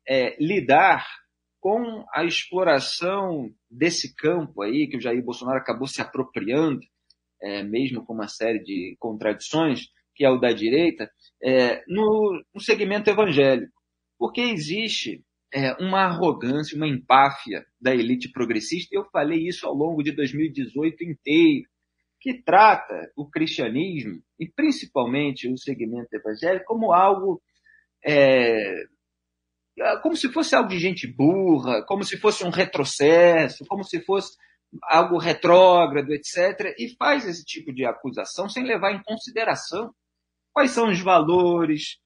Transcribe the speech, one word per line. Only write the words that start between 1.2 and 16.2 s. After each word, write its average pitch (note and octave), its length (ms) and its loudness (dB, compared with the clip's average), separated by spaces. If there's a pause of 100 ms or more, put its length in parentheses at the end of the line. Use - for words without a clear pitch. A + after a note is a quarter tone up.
com A3 560 -4
a D#3 100 -2
exploração F3 1300 -2 (200)
desse D3 440 -2
campo D3+ 480 -4
aí, C3 260 -2
que C#3+ 80 -10
o A#2+ 40 -8
Jair A#2+ 220 -4
Bolsonaro B2 360 -6
acabou B2 280 -6
se C3+ 140 -8
apropriando, C3 800 -4 (640)
é, G2+ 200 -8
mesmo A2+ 420 -4
com A#2 100 -14
uma G#2 140 -8
série A2 340 -4
de F#2 360 -10
contradições, A2+ 920 -4 (260)
que C#3+ 100 0
é C3 60 6
o B2+ 80 2
da B2 140 2
direita, A2+ 580 0 (320)
é, B2+ 440 2
no, G#3+ 560 0 (120)
no G3+ 80 -16
segmento G#3 480 0
evangélico. C#3 640 2 (460)
Porque - 220 -4
existe, G3+ 840 -6 (300)
é, C3+ 220 -2
uma F#3 300 -2
arrogância, D3+ 720 -2